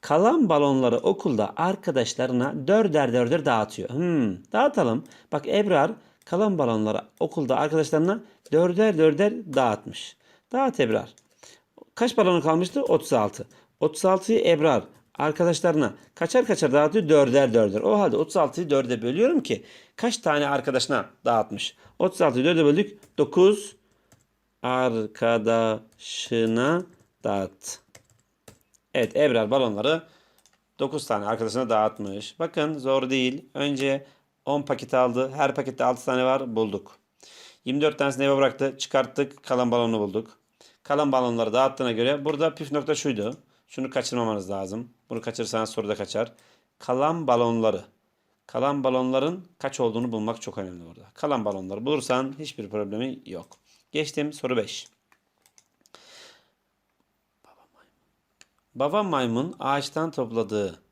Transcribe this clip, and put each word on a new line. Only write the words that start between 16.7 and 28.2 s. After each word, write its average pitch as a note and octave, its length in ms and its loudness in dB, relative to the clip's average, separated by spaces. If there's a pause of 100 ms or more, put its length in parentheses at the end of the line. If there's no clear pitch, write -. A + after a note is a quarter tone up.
dağıtıyor? D#3 360 2
Dörder C#3 460 6
dörder. G#2+ 260 4
O G#2+ 180 2
halde F#3 180 2
otuz D#3 200 -2
altıyı D#3+ 340 0
dörde B2 320 0
bölüyorum G#3+ 400 0
ki G#2 220 -6 (320)
kaç A#3 220 -2
tane D3 300 0
arkadaşına C3 640 0 (140)
dağıtmış? A2 520 -2 (220)
Otuz F#3 220 0
altıyı C3 240 2
dörde E3 200 4
böldük. E3+ 540 0
Dokuz F#3 580 2 (840)
arkadaşına A#2 2250 0 (420)
dağıt. G2 540 -6 (1160)